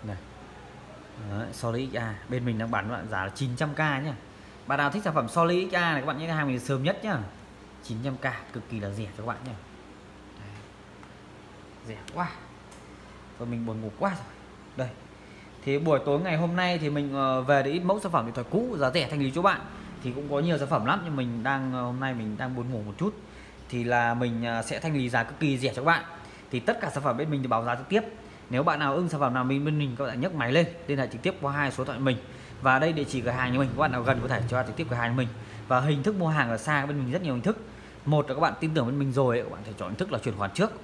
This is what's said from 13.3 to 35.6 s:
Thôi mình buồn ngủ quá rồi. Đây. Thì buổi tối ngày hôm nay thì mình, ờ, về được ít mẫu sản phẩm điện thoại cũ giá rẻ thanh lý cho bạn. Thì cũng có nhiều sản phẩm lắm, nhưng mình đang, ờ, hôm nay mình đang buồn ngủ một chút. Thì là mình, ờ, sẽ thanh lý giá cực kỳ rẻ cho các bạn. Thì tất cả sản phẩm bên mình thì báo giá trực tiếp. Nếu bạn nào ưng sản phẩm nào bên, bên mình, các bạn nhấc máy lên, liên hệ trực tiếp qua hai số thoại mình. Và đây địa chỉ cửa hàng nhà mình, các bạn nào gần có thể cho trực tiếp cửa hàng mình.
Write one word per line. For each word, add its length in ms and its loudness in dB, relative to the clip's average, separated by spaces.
Thôi 120 -4
mình 140 -2
buồn 160 -4
ngủ 180 -6
quá 100 2
rồi. 160 -6
Đây. 120 -2
Thì 140 2
buổi 260 6
tối 140 4
ngày 180 2
hôm 180 2
nay 220 4
thì 120 0
mình, 240 0
ờ, 280 4
về 220 6
được 80 2
ít 80 2
mẫu 200 4
sản 120 -2
phẩm 140 4
điện 100 -4
thoại 160 -2
cũ 280 2
giá 120 4
rẻ 180 2
thanh 100 0
lý 160 2
cho 60 2
bạn. 200 6
Thì 80 -2
cũng 200 -6
có 80 2
nhiều 180 4
sản 100 0
phẩm 180 2
lắm, 200 2
nhưng 100 -2
mình 280 -2
đang, 300 0
ờ, 80 -2
hôm 180 -2
nay 140 0
mình 240 -4
đang 180 -2
buồn 160 -4
ngủ 140 -2
một 120 -6
chút. 160 0
Thì 140 -2
là 300 6
mình, 320 0
ờ, 160 0
sẽ 180 -4
thanh 180 0
lý 120 2
giá 140 4
cực 160 -8
kỳ 180 4
rẻ 120 2
cho 120 -4
các 40 0
bạn. 180 4
Thì 80 0
tất 220 2
cả 80 -2
sản 140 -4
phẩm 140 2
bên 140 0
mình 100 0
thì 60 -2
báo 160 2
giá 120 0
trực 140 -10
tiếp. 140 4
Nếu 140 2
bạn 160 4
nào 160 2
ưng 140 2
sản 100 -2
phẩm 140 4
nào 100 2
bên, 220 2
bên 140 2
mình, 180 0
các 80 0
bạn 160 -2
nhấc 140 0
máy 160 2
lên, 160 6
liên 100 2
hệ 100 2
trực 140 -8
tiếp 200 2
qua 120 0
hai 180 2
số 140 -2
thoại 140 -6
mình. 180 4
Và 180 8
đây 140 4
địa 100 2
chỉ 180 -2
cửa 80 0
hàng 240 0
nhà 60 4
mình, 160 4
các 60 2
bạn 100 4
nào 120 0
gần 180 4
có 60 -2
thể 220 2
cho 140 2
trực 120 -6
tiếp 140 -4
cửa 60 0
hàng 200 0
mình. 120 2